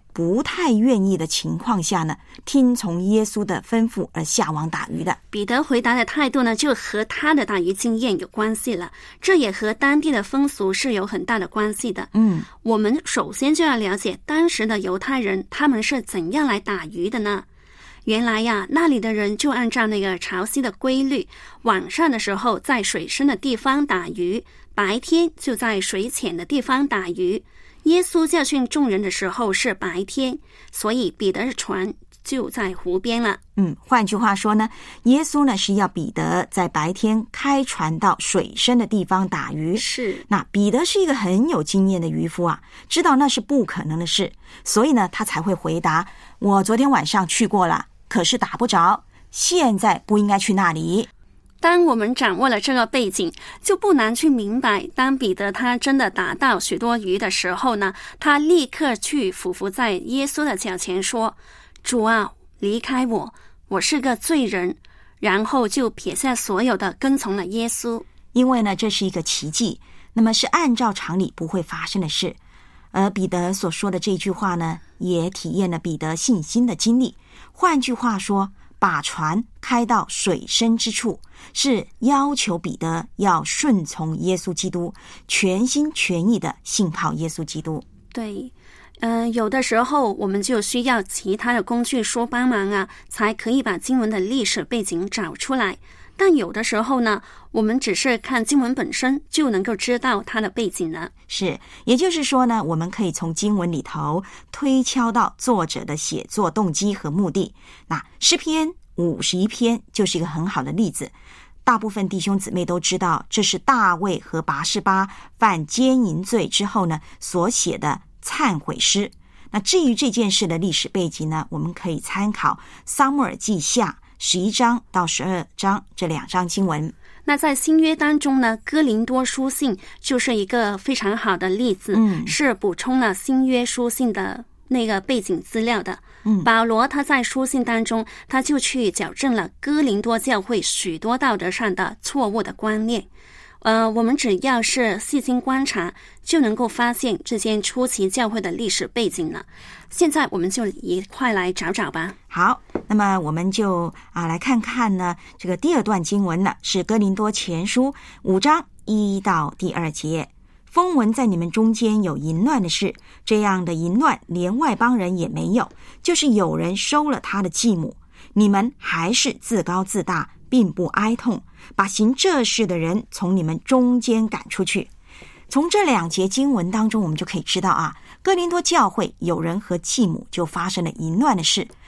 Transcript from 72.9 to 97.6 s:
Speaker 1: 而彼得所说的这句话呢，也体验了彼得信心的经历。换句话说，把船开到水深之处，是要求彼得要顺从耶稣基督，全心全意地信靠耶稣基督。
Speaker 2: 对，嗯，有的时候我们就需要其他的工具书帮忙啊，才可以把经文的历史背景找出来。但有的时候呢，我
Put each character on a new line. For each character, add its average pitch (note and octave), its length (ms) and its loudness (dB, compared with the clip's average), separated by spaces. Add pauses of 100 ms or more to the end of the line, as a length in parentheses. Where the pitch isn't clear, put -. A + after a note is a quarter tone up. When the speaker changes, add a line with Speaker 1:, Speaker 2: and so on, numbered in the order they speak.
Speaker 1:
而 G3 180 2
彼 F#3+ 180 -2
得 F3 260 -2
所 F#3+ 160 -4
说 G3 220 -4
的 - 80 -4
这 G3+ 160 -2
句 F#3 160 -4
话 F3+ 240 -2
呢， E3 240 -4 (200)
也 F3 320 0
体 - 180 -10
验 F3+ 200 0
了 E3+ 80 -4
彼 E3 200 -6
得 D#3+ 180 -4
信 G3 260 0
心 A#3 240 0
的 A#3 80 0
经 A3+ 240 2
历。 B3+ 160 0 (380)
换 E4 300 2
句 C4 100 -4
话 A3+ 260 -2
说， G3 320 0 (300)
把 E3 220 2
船 E3 420 -2 (160)
开 A#3+ 260 0
到 A3 220 2
水 - 400 -4
深 A3+ 300 2
之 A3+ 120 -2
处， A3 300 -4 (340)
是 A#3+ 320 0 (140)
要 C#4 340 2
求 G3+ 240 -2
彼 E3 200 -8
得 E3 280 -4 (120)
要 F3+ 260 2
顺 G3+ 420 2
从 D#3+ 340 -6
耶 F3+ 180 0
稣 F3 160 -6
基 F#3+ 160 -6
督， F3+ 220 -4 (360)
全 G3 400 0
心 D4 260 0
全 F3 340 0
意 A3 120 2
地 D#3+ 240 -6
信 - 260 0
靠 D#3+ 240 -4
耶 D#3 140 -4
稣 D#3+ 160 -8
基 D3+ 180 -8
督。 D#3+ 220 -6 (300)
Speaker 2:
对， A3 380 -10 (500)
嗯， A#3 300 0
有 A3 180 0
的 C4 140 2
时 A3+ 180 2
候 C4 320 2
我 G#3 140 -2
们 G3 140 0
就 A3 200 0
需 A#3+ 220 -2
要 B3 200 2
其 - 340 -4
他 A#3 160 -2
的 A#3 100 0
工 A#3+ 200 -2
具 A#3 200 -2
书 A#3 220 -2
帮 B3 220 0
忙 G3+ 240 2
啊， G3 160 0 (200)
才 G#3+ 260 0
可 - 160 -6
以 C4 140 2
把 G#3 140 -2
经 B3+ 200 0
文 A3 120 2
的 G#3+ 100 -2
历 A3 240 -2
史 F#3 200 -2
背 A3+ 200 -4
景 F3 260 -4
找 E3+ 260 -6
出 - 200 -6
来。 G#3+ 220 -2 (400)
但 F#4+ 180 6
有 F#3+ 160 0
的 A3 140 -4
时 A3 160 0
候 B3+ 180 0
呢， G#3+ 220 2 (300)
我 A3+ 100 0